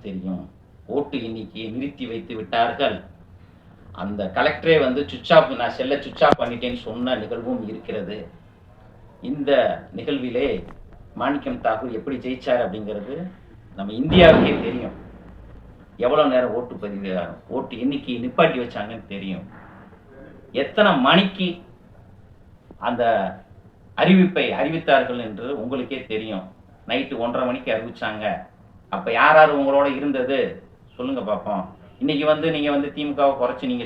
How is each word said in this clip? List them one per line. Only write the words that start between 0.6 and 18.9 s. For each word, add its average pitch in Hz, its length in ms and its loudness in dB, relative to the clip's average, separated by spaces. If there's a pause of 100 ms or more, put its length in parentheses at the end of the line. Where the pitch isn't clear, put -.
ஓட்டு 143 320 -4
எண்ணிக்கையை 110 480 -10
நிறுத்தி 131 380 -8
வைத்து 113 280 -10
விட்டார்கள். 117 560 0 (1080)
அந்த 104 200 -6 (140)
கலெக்டரே 151 480 4
வந்து 127 240 0
சுவிட்ச் 131 260 -2
ஆஃப், 135 240 6
நான் 117 180 -2
செல்லை 131 200 -2
சுவிட்ச் - 300 -4
ஆஃப் - 140 2
பண்ணிட்டேன்னு 123 460 -4
சொன்ன 123 360 -4
நிகழ்வும் 123 460 -6
இருக்கிறது. 104 480 -10 (1120)
இந்த 143 220 -2 (480)
நிகழ்விலே 131 480 -2 (760)
மாணிக்கம் 131 460 -4
தாக்கூர் 117 320 -2
எப்படி 131 260 -6
ஜெயிச்சார் 123 400 0
அப்படிங்கிறது 104 520 -8 (600)
நம்ம 101 120 -8 (120)
இந்தியாவுக்கே 165 540 8 (120)
தெரியும். 117 300 -6 (1080)
எவ்வளவு 143 280 4
நேரம் 123 240 2
ஓட்டு 123 260 -6
பதிவு, 98 300 -6 (440)
ஓட்டு - 160 -6 (100)
எண்ணிக்கையை 127 420 -4
நிப்பாட்டி 135 380 2
வச்சாங்கன்னு 107 500 -10